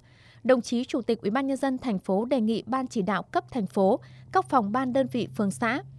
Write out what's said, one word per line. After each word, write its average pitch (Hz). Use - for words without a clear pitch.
đồng 247
chí 247
Chủ 262
tịch 226
Ủy 214
ban 269
Nhân 269
dân 262
thành 220
phố 196
đề 262
nghị 220
Ban 254
chỉ 220
đạo 185
cấp -
thành 208
phố, 202
các 370
phòng 208
ban 254
đơn 269
vị 226
phường 202
xã 240